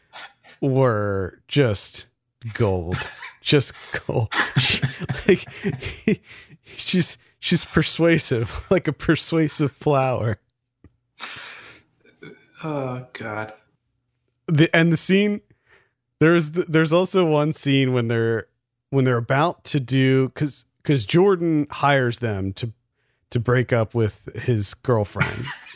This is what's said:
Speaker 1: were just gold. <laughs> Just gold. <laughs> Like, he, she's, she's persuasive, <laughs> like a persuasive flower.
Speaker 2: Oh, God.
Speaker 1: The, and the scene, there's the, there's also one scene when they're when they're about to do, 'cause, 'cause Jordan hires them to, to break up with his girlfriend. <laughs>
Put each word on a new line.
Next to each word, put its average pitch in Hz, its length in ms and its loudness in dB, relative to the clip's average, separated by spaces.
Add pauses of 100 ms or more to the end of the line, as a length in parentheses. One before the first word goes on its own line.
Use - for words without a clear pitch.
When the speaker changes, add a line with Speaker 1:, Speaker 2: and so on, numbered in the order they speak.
(600)
Speaker 1:
were 107 880 0
just - 600 0 (480)
gold. 92 420 -2 (260)
<laughs> - 180 -18
Just - 320 2 (340)
gold. - 320 -2
<laughs> - 40 2 (840)
Like, 180 200 2 (560)
he, 214 160 0 (560)
she's, - 400 -2 (220)
she's - 260 -2
persuasive, 156 1000 0
<laughs> - 40 0
like 180 180 2
a 160 40 0
persuasive 156 800 0
flower. 127 640 0 (2250)
Speaker 2:
Oh, 131 480 -6
God. 110 400 -10 (960)
Speaker 1:
The, 165 260 2
and 170 180 4
the 160 40 2
scene, 202 440 2 (800)
there's 160 340 4
the, 165 160 -2
there's 156 240 2
also 185 320 4
one 151 280 2
scene 135 400 2
when 120 160 0
they're 117 380 0 (440)
when 135 140 2
they're 127 120 4
about 135 480 0
to - 160 -2
do, 131 540 2
'cause, 147 300 -6 (200)
'cause 135 200 2
Jordan 170 680 4
hires 135 500 2
them 98 340 -4
to, 113 180 -8 (580)
to - 100 0
break 123 320 0
up 113 220 0
with 110 400 -2
his 113 400 -2
girlfriend. 104 760 -2
<laughs> - 40 -10 (220)